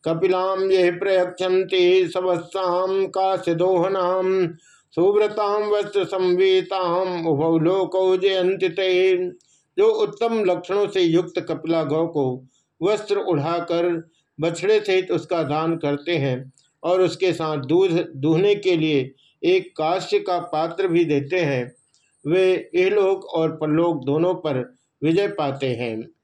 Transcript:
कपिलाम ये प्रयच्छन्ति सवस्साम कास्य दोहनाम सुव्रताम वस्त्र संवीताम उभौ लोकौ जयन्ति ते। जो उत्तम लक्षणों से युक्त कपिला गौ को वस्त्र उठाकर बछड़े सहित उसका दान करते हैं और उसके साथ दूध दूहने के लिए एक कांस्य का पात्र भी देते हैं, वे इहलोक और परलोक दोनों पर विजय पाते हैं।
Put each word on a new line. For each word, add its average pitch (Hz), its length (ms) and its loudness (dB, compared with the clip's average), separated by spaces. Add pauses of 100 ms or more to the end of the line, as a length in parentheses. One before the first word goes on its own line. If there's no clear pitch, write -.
कपिलाम 185 580 0
ये 185 300 2
प्रयच्छन्ति 185 1160 2
सवस्साम 185 1000 -2
कास्य 185 460 0
दोहनाम 185 1000 0 (400)
सुव्रताम 208 760 2
वस्त्र 202 380 0
संवीताम 185 1200 0
उभौ 165 320 2
लोकौ 185 580 2
जयन्ति 185 540 0
ते। 185 600 2 (460)
जो 214 200 4
उत्तम 226 480 -2
लक्षणों 185 440 0
से 190 140 0
युक्त 170 380 0
कपिला 160 440 -4
गौ 156 240 0
को 131 400 -4 (320)
वस्त्र 202 440 -2
उठाकर 170 840 -2 (280)
बछड़े 170 420 0
सहित 185 320 0
उसका 165 320 -2
दान 160 340 -2
करते 147 400 -2
हैं 135 340 -2 (300)
और 180 180 2
उसके 180 320 2
साथ 151 340 -4
दूध 165 500 2
दूहने 160 400 2
के 180 200 0
लिए 147 380 0 (280)
एक 180 340 0
कांस्य 180 440 0
का 180 280 -2
पात्र 165 400 -2
भी 170 180 2
देते 147 340 -2
हैं, 135 340 -2 (500)
वे 185 500 0
इहलोक 190 520 2
और 160 260 -2
परलोक 156 520 0
दोनों 165 320 0
पर 135 400 -6 (260)
विजय 170 320 2
पाते 135 400 -4
हैं। 113 360 -6 (140)